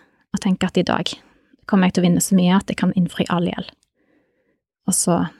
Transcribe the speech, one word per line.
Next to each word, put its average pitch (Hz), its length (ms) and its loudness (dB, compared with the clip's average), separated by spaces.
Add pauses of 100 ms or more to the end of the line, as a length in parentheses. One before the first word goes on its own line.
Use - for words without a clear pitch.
(340)
og - 80 -4
tenker 185 300 -2
at - 80 0
i - 80 2
dag - 240 -2 (560)
kommer 185 220 4
jeg - 80 -2
til 180 60 2
å 180 40 4
vinne 175 160 2
så 190 160 2
mye 180 160 4
at - 160 0
jeg - 80 -4
kan 180 180 0
innfri - 320 -2
all 175 160 -2
gjeld. - 240 -6 (1160)
Og 185 80 -2
så, - 240 0 (200)